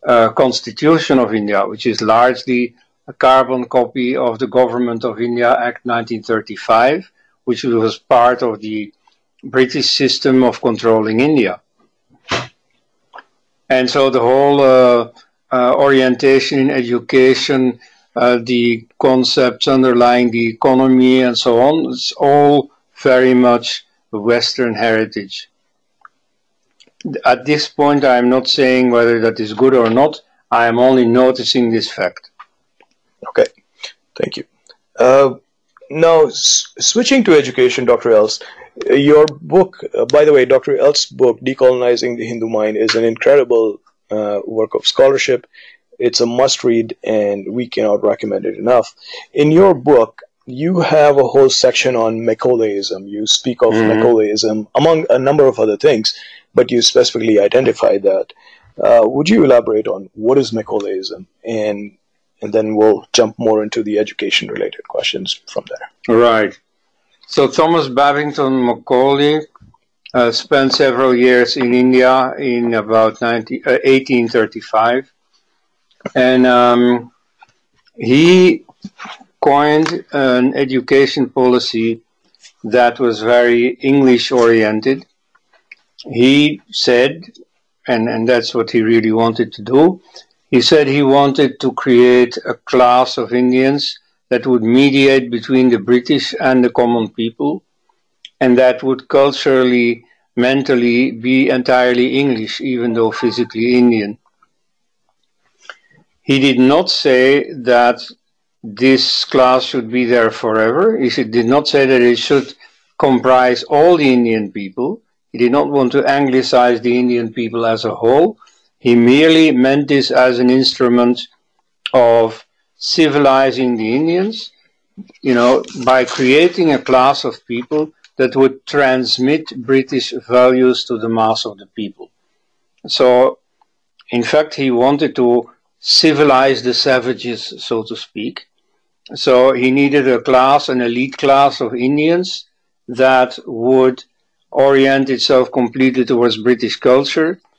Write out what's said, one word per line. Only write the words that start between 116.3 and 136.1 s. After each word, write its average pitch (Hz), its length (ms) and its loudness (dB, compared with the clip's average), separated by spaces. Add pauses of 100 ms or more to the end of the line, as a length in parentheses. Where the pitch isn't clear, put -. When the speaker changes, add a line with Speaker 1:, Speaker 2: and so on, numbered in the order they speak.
Speaker 1:
the 120 160 -2
Indian 120 360 -2
people 117 340 -6
as 113 180 -4
a 107 100 -4
whole. 151 440 0 (400)
He 123 160 2
merely 156 560 4
meant 135 380 0
this 139 240 0
as 127 260 2
an 127 100 2
instrument 123 800 0 (640)
of 117 540 2 (300)
civilizing 135 1000 0
the 110 200 -4
Indians, 180 560 -4 (720)
you 131 120 0
know, 120 300 2 (200)
by 127 200 2
creating 156 680 0
a 131 60 0
class 131 460 0
of - 220 -10
people 151 460 -6 (240)
that 127 200 -2
would 135 300 0
transmit 131 800 -2 (100)
British 131 560 -4 (160)
values 127 560 2
to 117 140 -8
the 113 100 -8
mass 113 360 -2
of 104 140 -12
the 101 80 -20
people. - 440 -14 (760)
So, 127 540 2 (680)
in 120 120 -2
fact, 151 320 -2
he 135 160 -2
wanted 139 460 0
to 120 340 0 (340)
civilize 135 800 2